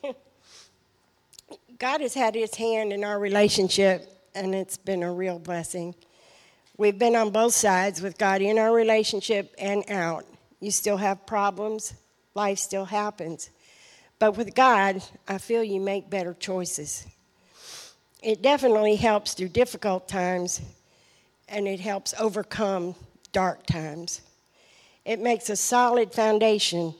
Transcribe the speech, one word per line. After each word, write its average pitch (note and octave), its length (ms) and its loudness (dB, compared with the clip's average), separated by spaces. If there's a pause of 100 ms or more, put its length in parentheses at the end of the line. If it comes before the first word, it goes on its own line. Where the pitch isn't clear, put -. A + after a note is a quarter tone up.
<laughs> - 1800 -20
God C4+ 220 -2
has B3 140 -4
had A3+ 200 0
his A3 200 -4
hand A3 380 -2
in G3+ 120 -4
our G#3 140 -4
relationship, G3 920 2 (240)
and F#3+ 200 -4
it's F#3+ 220 -6
been F#3 260 -4
a F3 100 -2
real F3+ 260 -4
blessing. E3+ 560 -8 (840)
We've G3+ 220 2
been A#3 160 4
on A3 160 4
both A3+ 240 2
sides F#3+ 460 2
with F#3 180 -8
God G3 220 2
in G#3 180 2
our A3 140 4
relationship A3 840 2
and G3+ 320 -4
out. E3+ 340 -4 (360)
You G#3 100 -8
still G3+ 260 0
have G3 300 -2
problems. G#3 680 -4 (400)
Life G3+ 240 -2
still G3 280 -6
happens. G3+ 640 -6 (680)
But G#3+ 180 6
with G#3 180 -6
God, G3 480 4 (260)
I F#3+ 100 -4
feel A#3 240 -2
you G3 180 -2
make G3 300 -4
better F3+ 240 -4
choices. F3 720 -6 (1160)
It G#3+ 200 -2
definitely A3+ 540 4
helps G#3 380 2
through F#3 160 -6
difficult G3 580 -2
times, F3+ 520 -2 (880)
and G3+ 200 -4
it F#3+ 100 -4
helps G3 400 -6
overcome G3 760 -2 (360)
dark F#3 340 -2
times. D#3+ 560 -6 (840)
It A3+ 160 -4
makes A#3 300 0
a G#3 60 -2
solid A#3+ 560 2
foundation G#3+ 880 2